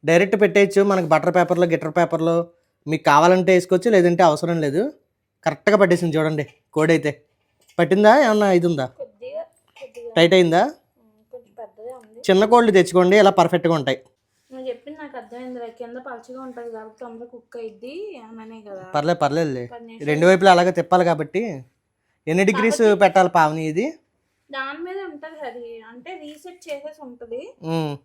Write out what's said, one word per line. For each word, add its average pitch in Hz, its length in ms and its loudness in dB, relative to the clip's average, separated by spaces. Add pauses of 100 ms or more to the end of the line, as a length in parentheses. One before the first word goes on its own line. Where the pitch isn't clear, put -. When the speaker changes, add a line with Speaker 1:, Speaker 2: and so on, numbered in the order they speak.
Speaker 1:
డైరెక్ట్ 190 340 2
పెట్టేయచ్చు, 196 380 2 (100)
మనకి 185 220 -2
బటర్ 160 240 0
పేపర్లో 175 360 2
గిటర్ 156 240 -6
పేపర్లో 165 380 0 (560)
మీకు 156 200 -4
కావాలంటే 175 440 4
వేసుకోవచ్చు, 180 400 0
లేదంటే 175 340 4
అవసరం 165 360 -2
లేదు. 147 160 -2 (640)
కరెక్ట్గా 202 360 -2
పట్టేసింది 170 360 0
చూడండి 156 280 -4 (300)
కోడి 156 200 0
అయితే. 151 160 -4 (680)
పట్టిందా, 190 320 4 (140)
ఏమన్నా 214 220 0 (100)
ఇది 175 120 0
ఉందా, 139 160 -4 (140)
Speaker 2:
కొద్దిగా, 508 440 -16 (360)
కొద్దిగా. - 380 -20
Speaker 1:
టైట్ 170 200 4
అయిందా? 175 260 2
Speaker 2:
ఉమ్, 285 80 -4 (600)
కొంచెం 247 280 -20
పెద్దదే 226 400 -20
ఉంది. - 280 -20
Speaker 1:
చిన్న 196 240 4
కోళ్ళు 233 260 4
తెచ్చుకోండి, 180 460 4
ఇలా 196 80 6 (100)
పర్ఫెక్ట్గా 165 380 0
ఉంటాయి. 131 200 -4 (520)
Speaker 2:
నువ్వు 262 180 -14
చెప్పింది 285 340 -16
నాకు 269 180 -16
అర్థమైంది, 247 380 -16 (200)
కింద 240 180 -16 (100)
పలుచగా 247 400 -18
ఉంటది 240 280 -16
కాబట్టి 220 280 -20
తొందరగా 233 300 -20
కుక్ 240 280 -20
అయ్యిద్ది 226 340 -18 (320)
అననే 226 300 -20 (100)
కదా. 190 160 -16 (120)
Speaker 1:
పర్లేదు, 165 300 -2
పర్లేదులే, 139 480 -4
Speaker 2:
పది 240 140 -20
నిమిషాలు. 147 240 -12
Speaker 1:
రెండు 156 180 2
వైపులా 190 260 6
అలాగే 180 240 2
తిప్పాలి 180 320 2
కాబట్టి. 160 320 -6 (880)
ఎన్ని 185 180 2
డిగ్రీస్ 220 320 0
Speaker 2:
కాబట్టి 208 220 4
Speaker 1:
పెట్టాలి 185 340 4
పావని 160 260 2 (100)
ఇది? 196 120 -4 (720)
Speaker 2:
దాని 277 300 -10
మీద 381 120 -10 (120)
ఉంటది 302 280 -18 (100)
అది, 233 180 -18 (240)
అంటే 254 200 -20 (120)
రీసెట్ 302 440 -20
చేసేసి 302 320 -14 (100)
ఉంటది. 240 320 -16 (320)
Speaker 1:
ఉమ్. 156 200 -6 (120)